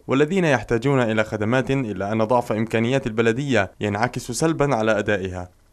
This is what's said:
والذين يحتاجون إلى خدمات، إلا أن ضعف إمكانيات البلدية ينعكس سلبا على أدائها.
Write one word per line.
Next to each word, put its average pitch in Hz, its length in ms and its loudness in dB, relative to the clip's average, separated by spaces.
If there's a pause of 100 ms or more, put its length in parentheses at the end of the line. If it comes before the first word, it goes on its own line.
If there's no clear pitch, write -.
والذين 151 380 2
يحتاجون 131 560 2
إلى 110 240 2
خدمات، 113 460 -2
إلا 104 420 -2
أن 110 120 0
ضعف 120 280 0
إمكانيات 113 540 0
البلدية 113 640 0 (100)
ينعكس 107 500 -2
سلبا 143 440 0
على 110 240 2
أدائها. 92 500 -4 (240)